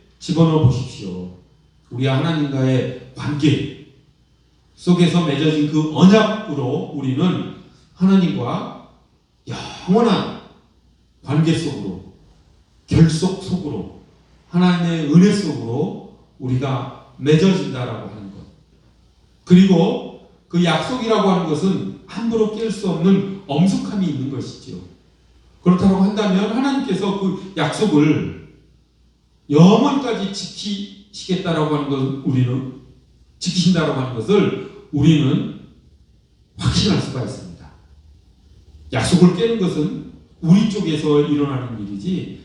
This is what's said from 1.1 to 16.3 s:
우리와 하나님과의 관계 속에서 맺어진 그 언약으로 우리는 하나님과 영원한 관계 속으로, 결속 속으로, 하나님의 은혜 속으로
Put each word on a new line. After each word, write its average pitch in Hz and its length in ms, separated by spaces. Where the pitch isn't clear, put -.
우리와 135 280
하나님과의 139 960
관계 - 680
속에서 170 520
맺어진 147 440
그 156 240
언약으로 170 1000
우리는 135 600
하나님과 170 960
영원한 190 960
관계 156 340
속으로, 98 580
결속 - 560
속으로, 139 580
하나님의 170 680
은혜 196 180
속으로 147 840